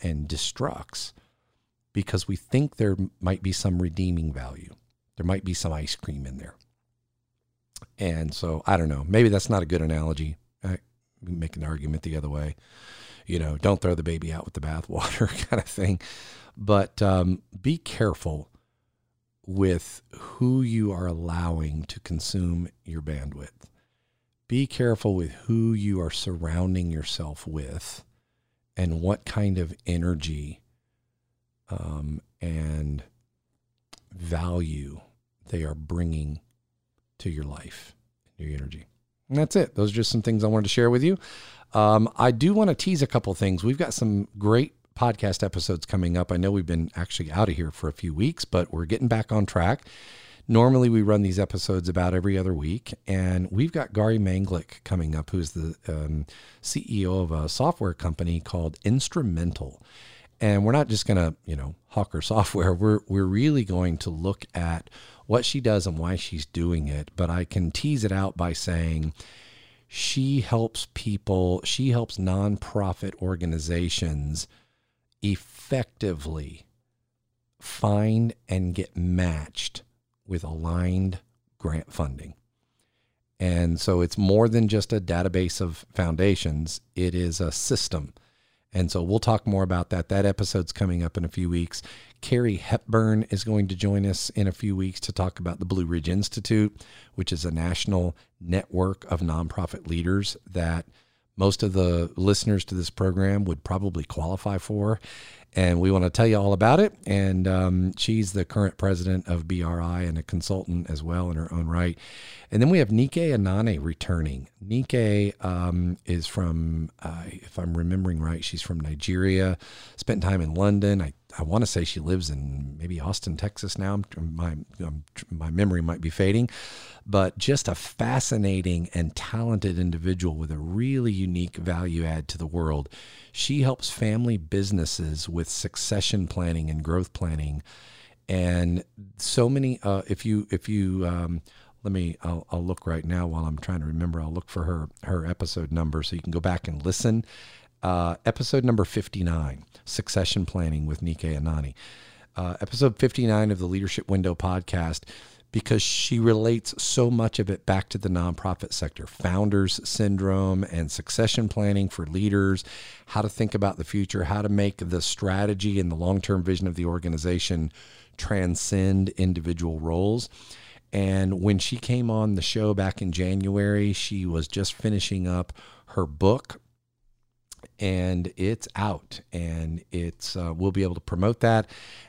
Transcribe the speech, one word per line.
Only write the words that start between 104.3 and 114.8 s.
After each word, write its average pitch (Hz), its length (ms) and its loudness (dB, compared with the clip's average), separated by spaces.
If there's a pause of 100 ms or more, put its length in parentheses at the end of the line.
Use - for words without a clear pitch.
for. 107 420 0 (540)
And 87 260 4
we 92 100 6
wanna 90 200 6
tell 117 180 6
you 110 80 6
all 101 160 4
about 110 260 6
it. 208 160 4 (120)
And, 95 420 2
um, 92 480 4
she's 110 380 0
the 95 100 2
current 101 320 0
president 92 500 0
of 85 220 -2
B 87 160 0
R 85 160 0
I 87 220 -2
and 85 140 -2
a 78 60 -2
consultant 87 640 -2
as 76 140 -4
well 87 280 -2
in 82 60 -2
her 80 160 -4
own 85 140 0
right. 85 320 0 (540)
And 110 100 4
then 139 80 6
we 185 80 6
have 110 140 4
Nike 139 380 2
Anane 101 520 2
returning. 78 640 -2 (120)
Nike, 104 800 2